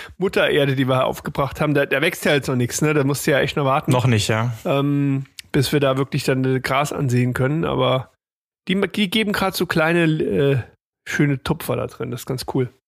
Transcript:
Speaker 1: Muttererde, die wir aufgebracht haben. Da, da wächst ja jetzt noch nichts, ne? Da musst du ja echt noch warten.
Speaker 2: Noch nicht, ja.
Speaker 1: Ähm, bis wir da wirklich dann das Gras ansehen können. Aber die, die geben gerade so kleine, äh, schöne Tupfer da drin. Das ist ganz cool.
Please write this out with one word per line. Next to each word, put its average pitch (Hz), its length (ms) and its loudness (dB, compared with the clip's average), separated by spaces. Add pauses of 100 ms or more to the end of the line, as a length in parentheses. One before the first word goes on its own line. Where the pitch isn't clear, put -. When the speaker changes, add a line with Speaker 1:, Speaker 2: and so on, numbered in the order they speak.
(180)
Speaker 1:
Muttererde, 143 580 2
die 131 120 0
wir 131 180 2
aufgebracht 139 560 -4
haben. 151 120 0
Da, 139 140 2
da 139 140 0
wächst 170 240 -2
ja 175 80 4
jetzt 143 140 0
noch 139 80 0
nichts, 123 260 -2
ne? 151 120 2
Da 147 100 2
musst 139 220 -2
du 160 60 2
ja 135 80 4
echt 139 180 0
noch 147 80 0
warten. 135 260 0
Speaker 2:
Noch 127 160 2
nicht, 110 200 2
ja. 117 260 0 (120)
Speaker 1:
Ähm, 139 600 0 (260)
bis 139 200 0
wir 151 80 2
da 135 180 2
wirklich 135 280 -2
dann 131 180 2
das 131 180 0
Gras 139 320 -2
ansehen 123 400 0
können. 143 320 0
Aber 131 460 -2 (560)
die, 190 120 0 (120)
die 208 180 0
geben 208 240 0
gerade 190 240 -2
so 180 80 -2
kleine, 170 380 2
äh, 156 560 2 (480)
schöne 143 340 0
Tupfer 135 340 -4
da 120 120 -4
drin. 123 240 -8
Das 123 100 -8
ist - 60 -18
ganz 131 260 -6
cool. 127 160 0 (180)